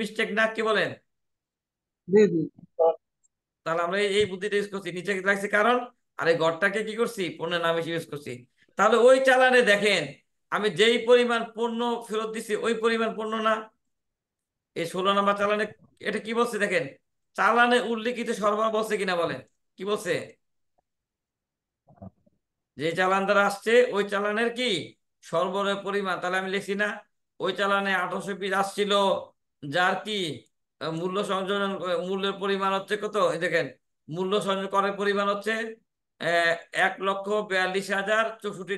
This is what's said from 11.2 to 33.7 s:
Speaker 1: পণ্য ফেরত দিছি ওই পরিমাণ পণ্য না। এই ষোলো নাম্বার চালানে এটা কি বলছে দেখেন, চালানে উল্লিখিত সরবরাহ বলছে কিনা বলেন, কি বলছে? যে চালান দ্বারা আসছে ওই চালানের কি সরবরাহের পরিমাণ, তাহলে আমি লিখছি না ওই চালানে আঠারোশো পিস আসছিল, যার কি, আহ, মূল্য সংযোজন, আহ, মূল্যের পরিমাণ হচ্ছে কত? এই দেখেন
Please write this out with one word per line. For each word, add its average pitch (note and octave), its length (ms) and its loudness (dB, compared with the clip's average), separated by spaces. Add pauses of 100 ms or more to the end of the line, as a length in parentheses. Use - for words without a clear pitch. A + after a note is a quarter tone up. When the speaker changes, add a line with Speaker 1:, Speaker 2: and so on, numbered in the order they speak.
Speaker 1:
পণ্য A#3 240 -4 (280)
ফেরত A3 280 -4
দিছি A3 180 -6 (120)
ওই A3+ 80 0 (100)
পরিমাণ A3+ 340 0
পণ্য A3 160 -6 (140)
না। A3 60 4 (1300)
এই E3 140 -4
ষোলো F#3 240 0
নাম্বার G3+ 240 2
চালানে G#3 240 0 (420)
এটা G#3 180 -2
কি A3 140 -6
বলছে A3+ 240 0
দেখেন, F3+ 200 0 (540)
চালানে A#3+ 400 4 (140)
উল্লিখিত A3 380 -4 (120)
সরবরাহ G#3+ 360 2
বলছে G#3+ 240 -2
কিনা F#3+ 200 0
বলেন, C#3+ 180 -2 (380)
কি F#3 140 -12
বলছে? G3+ 220 -2 (2750)
যে D3+ 80 -2 (120)
চালান F#3+ 280 4
দ্বারা G3+ 220 4
আসছে A3 240 -2 (220)
ওই G3+ 160 2
চালানের G#3 460 -2
কি B3 120 0 (600)
সরবরাহের G3 580 0
পরিমাণ, G3 340 -2
তাহলে F3+ 200 -2
আমি F#3+ 140 -6
লিখছি G3 280 -4
না G#3 60 0 (500)
ওই G3 200 0
চালানে G3 320 0 (120)
আঠারোশো F#3 380 -6
পিস F#3+ 200 -4
আসছিল, G3 300 -2 (720)
যার F3+ 320 0 (100)
কি, G#3 140 -4 (640)
আহ, D#3 180 -4
মূল্য F#3 180 -4 (120)
সংযোজন, G3 460 -2
আহ, E3+ 320 -2
মূল্যের G3 360 -2
পরিমাণ G3 340 0
হচ্ছে F#3+ 260 -4
কত? G#3 120 -6 (200)
এই D#3+ 100 -6
দেখেন D#3+ 200 0 (500)